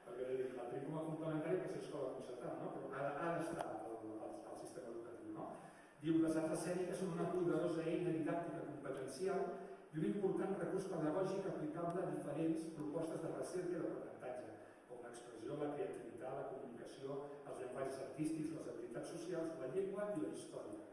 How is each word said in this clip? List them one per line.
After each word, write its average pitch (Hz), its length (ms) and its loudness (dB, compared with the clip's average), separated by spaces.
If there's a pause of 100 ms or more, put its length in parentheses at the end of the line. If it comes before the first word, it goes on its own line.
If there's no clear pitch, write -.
Perquè, 127 180 -4
ja 131 160 2
dic, 127 160 0
la 120 160 -4
tenim 135 160 -2
com 156 140 0
a 160 80 -2
complementari 156 560 2
per - 80 -2
ser - 100 -4
escola - 320 -2
concertada, - 480 -6
no? - 140 -2
Però - 180 -6
ha, 143 160 0
ha 165 300 2
d'estar - 260 0
al, - 320 -4 (280)
al, - 100 -6 (160)
al - 100 -6
sistema - 320 -8
educatiu, - 400 -8
no? - 140 -4 (520)
Diu, 160 220 6
«Les 160 180 6
arts 160 160 2
escèniques 185 460 2
són 170 140 2
una 170 180 2
poderosa 160 500 4
eina 165 300 4
didàctica 165 560 2
competencial 139 720 0 (480)
i 156 100 -2
un 202 80 6
important 190 540 4
recurs - 320 2
pedagògic 170 560 4
aplicable 170 560 2
a 165 80 0
diferents 160 520 2 (120)
propostes 160 460 0
de - 100 0
recerca 175 420 0
i 156 60 0
d'aprenentatge, - 760 -4 (320)
com 123 160 -10
l'expressió, 120 560 -6
la 147 140 2
creativitat, - 680 -4
la - 140 -4
comunicació, - 680 -6 (220)
els 127 160 -6
llenguatges 135 460 0
artístics, 156 500 0
les - 160 -4
habilitats - 460 -4
socials, 165 420 0
la - 140 -2
llengua 196 400 2
i - 100 2
la - 80 0
història.» - 600 -6